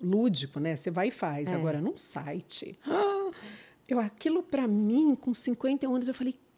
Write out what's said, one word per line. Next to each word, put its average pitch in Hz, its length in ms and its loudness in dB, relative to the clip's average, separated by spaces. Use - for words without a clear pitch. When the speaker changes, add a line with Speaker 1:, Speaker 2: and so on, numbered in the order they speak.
Speaker 1:
lúdico, 180 600 2
né? 160 160 0
Você 175 140 -4
vai 180 180 0
e 247 40 -2
faz. 151 380 -4
Speaker 2:
É. 180 40 0
Speaker 1:
Agora, 160 260 0
num 262 160 -2
site, - 840 -8
eu, 247 140 0
aquilo 311 420 0
pra 269 260 0
mim, 226 460 4
com - 180 -2
cinquenta 262 520 0
e 262 40 0
um 254 60 2
anos, 247 140 0
eu 262 60 -4
falei, 254 240 -4